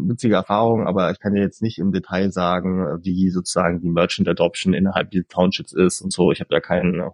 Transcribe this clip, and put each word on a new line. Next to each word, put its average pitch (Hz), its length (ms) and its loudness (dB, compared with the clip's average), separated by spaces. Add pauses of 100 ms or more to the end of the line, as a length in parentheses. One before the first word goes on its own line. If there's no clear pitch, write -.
witzige 110 320 0
Erfahrung, 110 520 0
aber 92 240 0
ich - 80 -8
kann 101 140 -2
dir 101 80 2
jetzt - 200 -2
nicht 110 160 -2
im 95 140 0
Detail 92 400 -2
sagen, 90 720 -2
wie 92 260 2
sozusagen 87 520 0
die 87 80 -2
Merchant 87 380 0
Adoption 87 460 2
innerhalb 95 380 0
dieses 92 160 -2
Townships - 460 -2
ist 90 280 2
und 95 100 -6
so. 87 200 2
Ich - 80 -2
habe - 100 -10
da 71 100 2
kein 90 440 -2 (100)